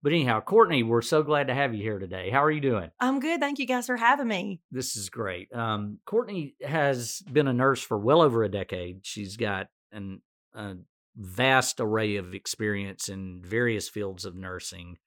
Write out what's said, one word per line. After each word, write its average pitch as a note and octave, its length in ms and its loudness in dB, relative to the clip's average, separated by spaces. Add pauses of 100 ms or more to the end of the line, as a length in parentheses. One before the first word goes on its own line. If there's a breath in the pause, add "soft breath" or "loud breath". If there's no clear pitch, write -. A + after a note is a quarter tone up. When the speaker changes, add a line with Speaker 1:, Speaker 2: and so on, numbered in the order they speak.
Speaker 1:
But C#3+ 80 4
anyhow, B2+ 280 4
Courtney, F3 440 6
we're A#2 180 4
so D#3 220 2
glad C#3+ 240 2
to B2+ 80 0
have C3+ 180 0
you G#2 80 -4
here G#2+ 160 -2
today. F#2 320 -6
How C3+ 140 4
are D#3 80 4
you D3+ 100 -2
doing? A2+ 380 0
Speaker 2:
I'm C4 200 0
good. D#4+ 200 -2
Thank C#4+ 180 -2
you C#4 80 -4
guys B3 220 -2
for B3 100 -2
having B3 300 4
me. G3 420 -4
Speaker 1:
This B2+ 260 -6
is G2+ 140 -8
great. F#2+ 420 -6
Um, G#2+ 540 -4
Courtney G3 480 -4 (100)
has C#3 680 -2
been C#3 160 4
a C3 60 2
nurse C3 280 4
for - 160 -2
well C3 240 6
over A#2+ 220 4
a G2+ 80 0
decade. F#2 520 -6
She's G2+ 320 -10
got G#2 320 -2 (240)
an, G2 300 -12 (320)
a G#2 220 -10 (400)
vast B2 640 0
array G#2+ 380 0
of F#2 180 -8
experience G2 760 -6
in F#2 340 -10
various A2 460 0
fields G2 360 -8
of F2+ 100 -10
nursing F2+ 720 -12